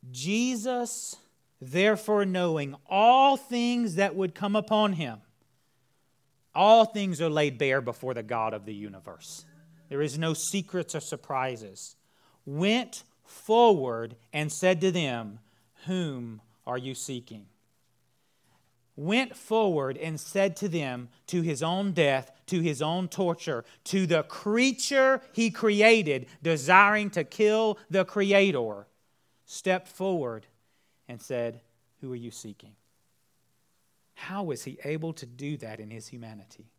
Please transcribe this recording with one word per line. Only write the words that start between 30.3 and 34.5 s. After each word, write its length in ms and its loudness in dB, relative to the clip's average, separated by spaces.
and 140 -16
said, 400 -6
"Who 100 -12
are 60 -8
you 140 -12
seeking?" 440 -18
How 280 -8
was 220 -6